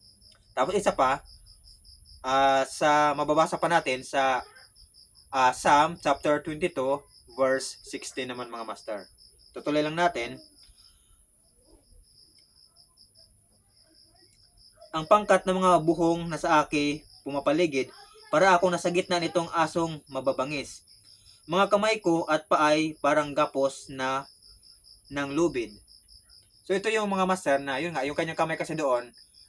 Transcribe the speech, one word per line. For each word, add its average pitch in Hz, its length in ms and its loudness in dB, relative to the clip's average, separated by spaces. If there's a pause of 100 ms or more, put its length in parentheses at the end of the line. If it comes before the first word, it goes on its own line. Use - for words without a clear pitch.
(560)
Tapos 143 160 -2
isa 196 240 0
pa, 135 240 2 (1040)
ah, 135 400 2
sa 151 480 2
mababasa 151 480 0
pa 170 80 0
natin 151 320 0
sa, 131 400 0 (880)
ah, 131 240 4
Psalm 160 480 2
chapter - 400 0
twenty-two, 143 640 -4 (320)
verse 131 480 0
sixteen - 480 -10
naman, 120 160 -10
mga 117 160 -12
master. 107 400 -10 (480)
Tutuloy 151 320 -2
lang 156 140 -6
natin. 131 420 -2 (4000)
"Ang 160 100 -4
pangkat 208 400 4
ng 185 160 0
mga 180 240 4
buhong 170 480 0
na 151 80 -6
sa 160 240 4
aki 147 400 -2 (220)
pumapaligid, 143 680 0 (380)
para 175 200 4
akong 180 240 4
nasa 170 160 -2
gitna 180 320 -2
nitong 170 320 -2
asong 165 560 -2
mababangis. 135 720 -4 (640)
Mga 185 240 2
kamay 214 320 2
ko 170 240 0
at - 240 -2
paay 156 480 2
parang 147 320 2
gapos 139 640 -2
na 131 320 -4 (840)
ng 139 240 -6
lubid." 131 400 -2 (920)
So, 185 80 -2
ito 196 160 -2
yung 214 200 0
mga 190 200 0
master 151 320 0
na, 139 160 -4
yun 165 160 -6
nga, 135 80 -4
yung 143 160 -4
kanyang 160 200 -4
kamay 160 200 -2
kasi 156 160 -6
doon, 131 360 -2 (380)